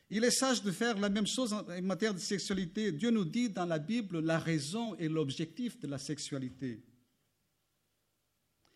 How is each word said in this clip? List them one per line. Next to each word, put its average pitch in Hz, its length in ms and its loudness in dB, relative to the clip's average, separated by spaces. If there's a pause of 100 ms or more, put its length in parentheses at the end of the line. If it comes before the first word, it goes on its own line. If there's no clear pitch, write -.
Il 220 140 2
est 247 80 6
sage 254 320 2
de 202 80 2
faire 226 260 2
la 202 120 2
même 202 180 2
chose 254 240 0
en, 208 180 -4
en 180 120 -6
matière 196 320 0
de 175 60 -4
sexualité. 196 720 -2
Dieu 202 180 2
nous 214 140 4
dit 233 240 0
dans 180 160 -2
la 170 120 0
Bible 175 440 -2
la 160 180 2
raison 165 560 -2
et 160 140 -2
l'objectif 160 720 -2
de 143 80 -8
la 143 100 -4
sexualité. 131 840 -6 (1900)